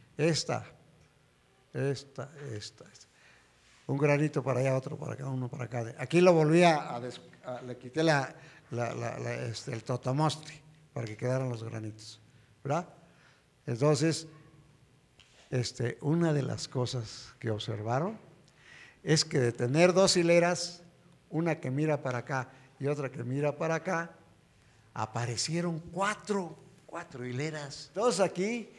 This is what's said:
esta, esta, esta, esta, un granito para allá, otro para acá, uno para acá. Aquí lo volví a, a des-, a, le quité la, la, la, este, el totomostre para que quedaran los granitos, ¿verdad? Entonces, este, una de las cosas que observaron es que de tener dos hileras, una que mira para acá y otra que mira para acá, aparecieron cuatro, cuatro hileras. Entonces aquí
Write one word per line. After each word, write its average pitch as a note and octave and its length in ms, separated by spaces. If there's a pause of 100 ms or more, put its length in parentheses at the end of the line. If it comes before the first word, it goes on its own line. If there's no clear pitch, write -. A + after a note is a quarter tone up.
(180)
esta, C#3+ 460 (1120)
esta, C3+ 560 (220)
esta, - 420
esta, - 140 (800)
un C3+ 100
granito D3 460
para B2 160
allá, C3 180
otro C3 220
para - 140
acá, C3+ 140
uno B2+ 220
para B2+ 140
acá. A#2 340
Aquí D3+ 240
lo F3+ 120
volví D#3+ 280
a, D#3 320
a A#2+ 60
des-, B2 200 (240)
a, B2+ 200
le B2 160
quité B2+ 240
la, C#3+ 320 (340)
la, A#2 240
la, A#2 400 (120)
este, A#2+ 280
el A2+ 100
totomostre C3+ 800 (320)
para A#2+ 140
que G#2+ 100
quedaran C3 320
los A2+ 140
granitos, A2 580 (420)
¿verdad? D#3+ 240 (800)
Entonces, D3 600 (1200)
este, B2 520
una E3 320
de C#3+ 100
las A2+ 240
cosas B2 720
que A#2 100
observaron A2+ 840 (720)
es - 220
que - 140
de A#2+ 120
tener C#3+ 420
dos F#3 220
hileras, E3+ 680 (480)
una D#3+ 300
que C3 100
mira D3 320
para B2+ 180
acá C3 300 (300)
y C3+ 80
otra C#3+ 220
que B2+ 140
mira C#3+ 340
para E3 180
acá, E3 360 (800)
aparecieron D3 840 (120)
cuatro, G3 640 (300)
cuatro D#3 400
hileras. C#3+ 640
Entonces G3+ 320
aquí G3+ 580